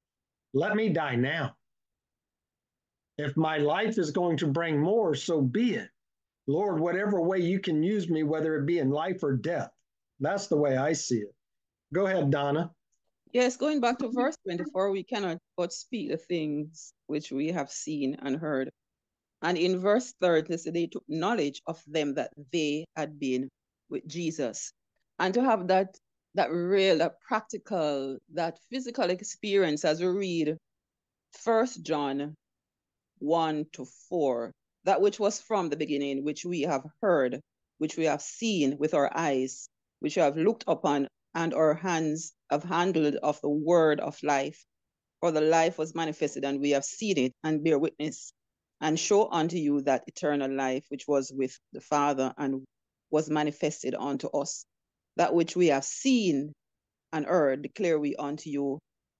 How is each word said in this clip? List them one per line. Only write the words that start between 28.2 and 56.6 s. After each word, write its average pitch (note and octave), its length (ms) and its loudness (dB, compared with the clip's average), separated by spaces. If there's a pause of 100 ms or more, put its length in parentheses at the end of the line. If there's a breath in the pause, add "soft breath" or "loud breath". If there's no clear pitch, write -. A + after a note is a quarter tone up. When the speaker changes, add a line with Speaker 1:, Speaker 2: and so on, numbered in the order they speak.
Speaker 2:
that E3 240 -4 (140)
physical A#3+ 380 -2
experience F#3 760 0
as D#3+ 160 2
we F3+ 80 0
read F3 500 0 (760)
First A3+ 500 0
John D3 520 -2 (840)
one D#3 540 0
to B2+ 120 -12 (240)
four, C3 420 0 (340)
that F3+ 160 4
which G3 180 2
was G#3 220 0
from F#3+ 280 -2
the C#3+ 80 -2
beginning, C#3+ 460 -2
which D3+ 220 -6
we F3 160 -4
have C#3+ 240 -2 (160)
heard, C#3 380 2 (380)
which D3+ 200 -4
we D#3+ 80 0
have D3 160 0
seen D3+ 580 0
with D#3 140 0
our C#3+ 220 2
eyes, C3+ 520 -2 (320)
which D3+ 160 -4
we F3 80 4
have D3 120 4
looked F#3+ 320 2
upon, C#3+ 400 0 (280)
and E3 180 0
our D#3 220 4
hands E3 580 -2 (160)
have D3+ 140 0
handled E3+ 520 2
of - 260 -2
the D3+ 80 -2
word D#3 500 4
of - 240 -6
life. C#3+ 420 -2 (560)
For E3+ 100 2
the D#3 100 2
life E3 360 4
was D#3+ 180 -6
manifested, D3+ 480 -4
and C#3 160 -2
we C#3+ 120 0
have F#3 120 2
seen G3+ 340 -4
it, B2+ 140 2 (120)
and D#3 200 0
bear D#3 160 4
witness, - 520 -4 (500)
and D#3 180 2
show G#3 320 4
unto E3 260 0
you D3 260 0
that C3+ 240 2
eternal C#3+ 440 -2
life C3+ 380 -2
which C#3 180 -10
was C3+ 260 0
with C3+ 240 -4 (140)
the - 100 -12
Father C#3+ 560 0
and C3+ 260 -4 (460)
was D#3 200 0
manifested D3+ 640 -2
unto C3 320 -4
us. - 380 -6 (500)
That E3+ 180 2
which E3+ 220 2
we F3+ 120 4
have C#3 180 4
seen F3 640 2 (600)